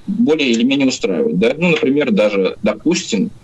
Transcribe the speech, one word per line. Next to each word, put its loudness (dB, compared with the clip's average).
более 2
или 2
менее 2
устраивают, -2
да. 2
Ну, 0
например, 0
даже, 0
допустим, -2